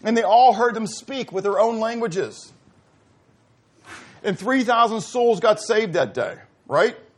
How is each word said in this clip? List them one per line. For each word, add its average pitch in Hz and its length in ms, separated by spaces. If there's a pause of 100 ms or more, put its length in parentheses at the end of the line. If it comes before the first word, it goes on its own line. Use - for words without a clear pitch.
And 220 120
they 226 80
all 233 300
heard 226 220
them 220 120
speak - 440
with 190 140
their 202 120
own 226 220
languages. 220 720 (1700)
And 196 140
three 254 280
thousand 226 360
souls 240 380
got 214 220
saved 214 320
that 135 200
day, 90 220 (320)
right? 175 300 (200)